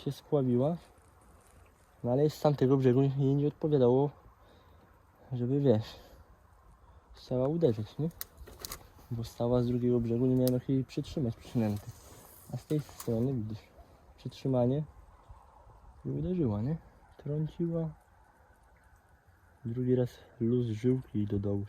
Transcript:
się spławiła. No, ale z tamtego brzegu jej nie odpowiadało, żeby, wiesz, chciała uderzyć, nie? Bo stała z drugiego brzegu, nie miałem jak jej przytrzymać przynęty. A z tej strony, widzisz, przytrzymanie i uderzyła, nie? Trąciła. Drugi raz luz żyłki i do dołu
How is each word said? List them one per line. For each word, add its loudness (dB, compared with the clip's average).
się -4
spławiła. 0
No, 0
ale 2
z -16
tamtego 4
brzegu 4
jej 2
nie 2
odpowiadało, 2
żeby, 0
wiesz, 4
chciała -2
uderzyć, 0
nie? -2
Bo -6
stała 0
z 0
drugiego 2
brzegu, 0
nie 2
miałem 2
jak -4
jej 0
przytrzymać -6
przynęty. -2
A -8
z -12
tej -2
strony, -4
widzisz, -6
przytrzymanie 0
i -6
uderzyła, -2
nie? -2
Trąciła. -4
Drugi 0
raz 2
luz 2
żyłki 0
i 0
do -2
dołu -4